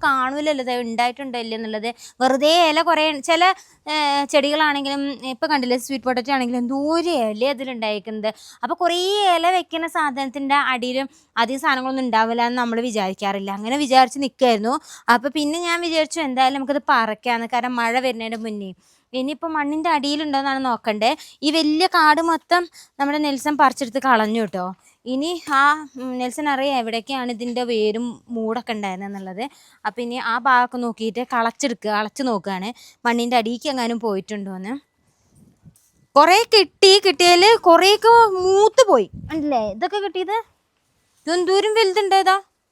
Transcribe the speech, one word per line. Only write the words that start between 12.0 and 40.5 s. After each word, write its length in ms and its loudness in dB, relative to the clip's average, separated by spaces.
ഉണ്ടാവില്ല 440 2
എന്ന് 120 -2
നമ്മൾ 260 -2
വിചാരിക്കാറില്ല. 680 -4
അങ്ങനെ 260 -4
വിചാരിച്ച് 420 4
നിൽക്കായിരുന്നു. 480 0
അപ്പൊ 120 -2
പിന്നെ 300 -2
ഞാൻ 100 0
വിചാരിച്ചു 400 -2
എന്തായാലും 320 2
നമുക്കിത് 220 -2
പറിക്കാന്ന്, 600 -2
കാരണം 280 -4
മഴ 120 0
വരുന്നതിന്റെ 400 -6
മുന്നേ. 240 -10
ഇനിയിപ്പോ 280 -6
മണ്ണിന്റെ 300 -2
അടിയിലുണ്ടോന്നാണ് 600 -2
നോക്കണ്ടേ. 420 0
ഈ 40 0
വലിയ 340 2
കാട് 260 4
മൊത്തം 300 0
നമ്മുടെ 200 0
നെൽസൺ 320 -2
പറിച്ചെടുത്ത് 400 0
കളഞ്ഞു 320 2
കേട്ടോ. 240 -4
ഇനി 180 -2
ആ, 20 4
ഉം, 80 -8
നെൽസൺ 320 -6
അറിയാം 280 0
എവിടേക്കാണ് 540 -6
ഇതിന്റെ 360 -4
വേരും 360 -2
മൂടൊക്കെ 400 -4
ഉണ്ടായിരുന്നെന്നുള്ളത്. 640 -10
അപ്പൊ 180 -8
ഇനി 120 -8
ആ 20 -2
ഭാഗമൊക്കെ 360 2
നോക്കിയിട്ട് 400 -4
കളച്ചെടുക്കുക, 600 -2
കളച്ച് 320 -4
നോക്കുകയാണ് 400 -4
മണ്ണിന്റെ 340 0
അടിയിലേക്ക് 320 -4
എങ്ങാനും 320 -2
പോയിട്ടുണ്ടോന്ന്. 680 -6
കുറേ 220 8
കിട്ടി, 380 6
കിട്ടിയതിൽ 380 6
കുറേയൊക്കെ 440 6
മൂത്ത് 480 4
പോയി. 180 4
കണ്ടില്ലേ, 320 -2
ഇതൊക്കെ 280 -4
കിട്ടിയത് 320 -4